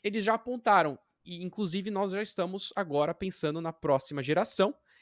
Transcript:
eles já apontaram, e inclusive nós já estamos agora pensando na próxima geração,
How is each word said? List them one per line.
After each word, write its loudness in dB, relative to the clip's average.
eles -2
já 4
apontaram, 2
e -12
inclusive -4
nós -2
já -4
estamos -4
agora 0
pensando -4
na -6
próxima 0
geração, 2